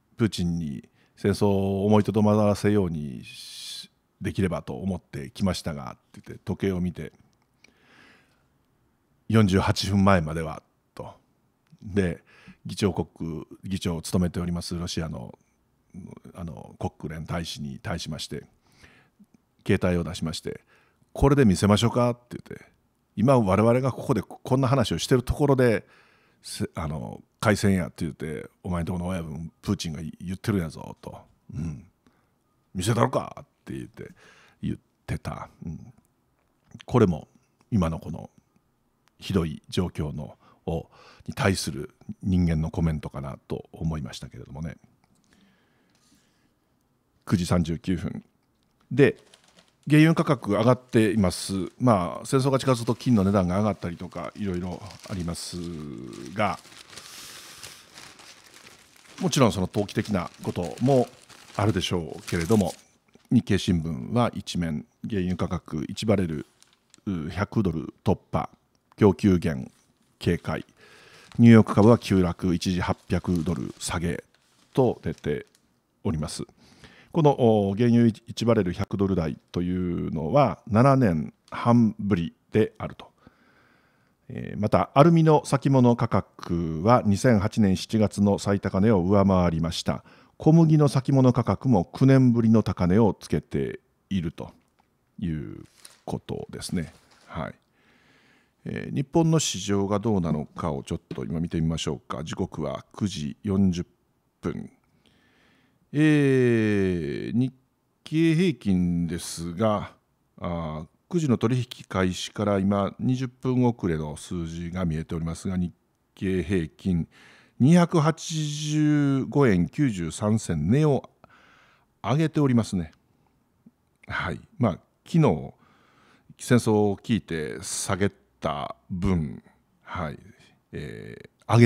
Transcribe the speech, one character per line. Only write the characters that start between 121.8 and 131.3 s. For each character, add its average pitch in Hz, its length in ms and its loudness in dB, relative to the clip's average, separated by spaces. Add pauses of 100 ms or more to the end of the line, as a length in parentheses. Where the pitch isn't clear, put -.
上 117 140 0
げ 160 120 2
て 156 100 -2
お 143 80 4
り 123 80 2
ま 113 80 6
す 101 140 -4
ね。 82 160 -6 (1160)
は 85 240 -6
い。 58 100 -10 (180)
ま 110 120 2
あ、 - 80 -6 (260)
昨 - 140 0
日、 82 360 2 (840)
戦 123 200 2
争 110 140 2 (200)
を 95 40 -4
聞 113 200 -2
い 85 40 0
て 76 400 -8
下 - 360 -4
げ 98 160 0 (280)
た 73 360 -6 (120)
分、 87 540 -2 (400)
は 85 300 -8
い、 - 80 -16 (500)
え 57 480 -14 (300)